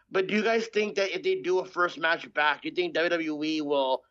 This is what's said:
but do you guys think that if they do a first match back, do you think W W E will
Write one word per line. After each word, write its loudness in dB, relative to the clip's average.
but 0
do -4
you 2
guys 2
think -2
that 0
if -6
they 2
do 0
a -2
first -2
match 0
back, 2
do -6
you -10
think -2
W 2
W -2
E -2
will 0